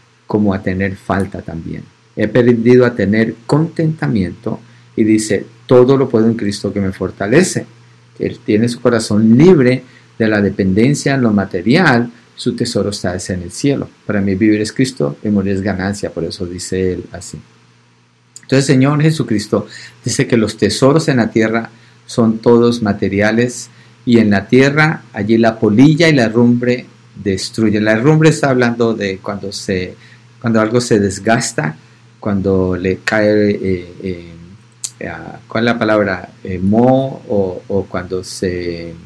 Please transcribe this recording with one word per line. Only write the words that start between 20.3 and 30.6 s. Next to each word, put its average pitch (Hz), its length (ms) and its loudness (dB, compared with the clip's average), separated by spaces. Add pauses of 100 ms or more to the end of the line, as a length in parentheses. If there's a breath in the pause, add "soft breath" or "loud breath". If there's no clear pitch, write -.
los 104 200 0
tesoros 143 520 2
en 135 80 0
la 110 140 0
tierra 113 400 -2 (340 soft breath)
son 113 340 0
todos 120 440 4
materiales, 104 880 -2 (340 soft breath)
y 120 140 4
en 107 120 2
la 98 180 0
tierra 147 540 2 (100)
allí 110 260 0
la 113 220 2
polilla 143 480 4
y 160 40 4
la 131 120 2
herrumbre 120 600 0 (280)
destruyen. 104 720 -2
La 110 80 2
herrumbre 156 380 4
está 143 200 0
hablando 117 440 0
de 98 240 -4
cuando 98 340 -10
se, 92 420 -6 (460 soft breath)
cuando 113 200 0